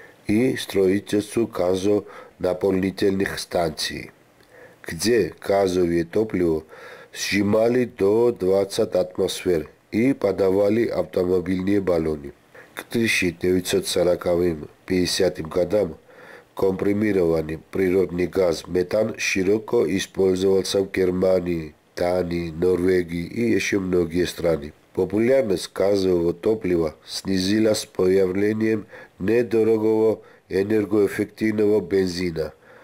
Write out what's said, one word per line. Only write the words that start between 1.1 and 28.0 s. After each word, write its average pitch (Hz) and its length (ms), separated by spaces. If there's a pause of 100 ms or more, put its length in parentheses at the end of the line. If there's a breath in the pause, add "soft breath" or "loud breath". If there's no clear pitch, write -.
газонаполнительных 95 1900
станций, 76 760 (760 loud breath)
где 95 460 (120)
газовое 90 600
топливо 87 580 (500 loud breath)
сжимали 110 720
до 113 480
двадцать 95 640
атмосфер 90 760 (220)
и 123 220
подавали 101 720
автомобильные 92 920
баллоны. 80 500 (420 loud breath)
К - 100
тысяча 107 480
девятьсот 90 540
сороковым, 87 840 (160)
пятидесятым 87 640
годам 90 480 (580 loud breath)
компримированный 92 1040 (100)
природный 90 580
газ 87 400
метан 92 500
широко 107 720
использовался 95 920
в 95 100
Германии, 92 840 (200)
Дании, 87 540
Норвегии 87 760
и 117 260
ещё 98 280
многие 87 460
страны. 80 480 (200)
Популярность 107 800
газового 92 600
топлива 90 600 (100)
снизилась 101 720
с - 60
появлением 98 1000 (340 loud breath)